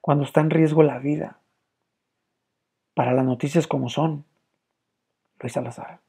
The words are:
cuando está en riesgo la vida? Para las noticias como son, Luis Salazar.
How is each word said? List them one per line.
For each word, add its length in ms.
cuando 220
está 180
en 100
riesgo 320
la 160
vida? 400
Para 200
las 120
noticias 400
como 240
son, 340
Luis 140
Salazar. 560